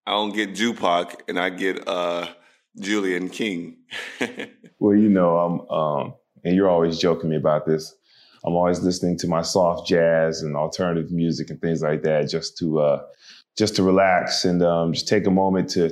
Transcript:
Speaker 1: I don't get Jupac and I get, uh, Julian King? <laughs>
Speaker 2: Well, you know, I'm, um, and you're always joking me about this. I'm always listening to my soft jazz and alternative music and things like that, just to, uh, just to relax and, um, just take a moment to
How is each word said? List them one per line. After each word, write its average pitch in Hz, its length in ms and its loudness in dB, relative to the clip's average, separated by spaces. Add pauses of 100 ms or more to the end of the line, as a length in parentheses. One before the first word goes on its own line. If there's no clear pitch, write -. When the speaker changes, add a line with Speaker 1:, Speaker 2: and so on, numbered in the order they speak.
Speaker 1:
I 98 60 -4
don't 104 220 -2
get 101 200 -4
Jupac 92 760 -2
and 87 100 4
I 92 120 2
get, 92 360 -2
uh, 87 420 -2 (500)
Julian 95 500 -2
King? 87 500 -6 (420)
<laughs> 123 60 -4 (520)
Speaker 2:
Well, 104 160 4
you 107 140 6
know, 87 300 4
I'm, 87 320 -2
um, 76 440 -2 (300)
and 87 100 2
you're 95 140 4
always 82 300 2
joking 82 320 0
me 78 60 0
about 76 280 0
this. 78 300 -2 (500)
I'm 85 80 -4
always 87 300 0
listening 92 380 0
to 87 60 -4
my 82 140 0
soft 87 480 0
jazz 82 540 2
and 76 120 -6
alternative 82 560 -4
music 82 380 -2
and 78 140 -12
things 82 180 -2
like 78 220 -2
that, 78 260 0
just - 300 -8
to, 80 200 -2
uh, 73 240 2 (540)
just 107 200 0
to 98 60 2
relax 92 640 2
and, 87 180 2
um, 85 300 2
just - 160 -6
take 101 180 2
a 95 40 2
moment 95 400 2
to 85 220 2